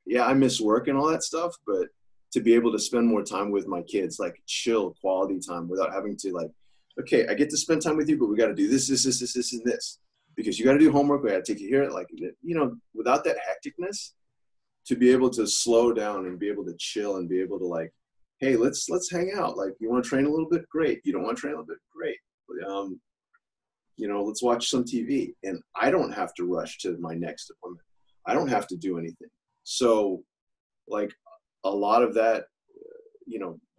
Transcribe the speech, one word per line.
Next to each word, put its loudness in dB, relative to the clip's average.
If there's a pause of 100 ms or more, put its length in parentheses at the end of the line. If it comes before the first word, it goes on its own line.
yeah, 2
I 4
miss 4
work 4
and 2
all 2
that 0
stuff, -4 (120)
but 0 (440)
to 0
be 6
able 6
to -2
spend 0
more 2
time -4
with 0
my -4
kids, -2
like, -6
chill 0
quality 0
time -8
without -2
having -6
to, -6
like, -6 (500)
"Okay, 2
I -2
get 2
to -4
spend 0
time 0
with 2
you, 2
but 2
we 0
gotta 2
do 2
this, 2
this, 2
this, 0
this, -6
this, -4
and -10
this, -4 (340)
because -4
you -2
gotta 6
do 10
homework, 4
we 0
gotta 0
take -4
you -10
here." 2
Like, -8
you -8
know, 0 (160)
without 2
that 0
hecticness, -8 (720)
to 0
be 8
able 4
to 0
slow 4
down -4
and -10
be -4
able -4
to -8
chill -4
and -6
be 0
able -4
to, -4
like, -6 (480)
"Hey, 4
let's, 0
let's -4
hang -2
out. -2
Like, -4
you -6
wanna 2
train 0
a 2
little -2
bit? 0
Great. 0
You 0
don't -4
wanna -4
train -6
a -6
little -14
bit? -12 (160)
Great. -6 (520)
Um, -6 (1000)
you -4
know, -2
let's -4
watch 2
some 0
T -4
V." -2 (100)
And -6 (200)
I 4
don't 2
have -6
to -6
rush -4
to -4
my -8
next -8
appointment. -18 (400)
I 0
don't 0
have 0
to -8
do -4
anything. -10 (360)
So, 2 (640)
like, -4 (520)
a 0
lot 4
of 0
that, 2 (840)
you -10
know, -10 (200)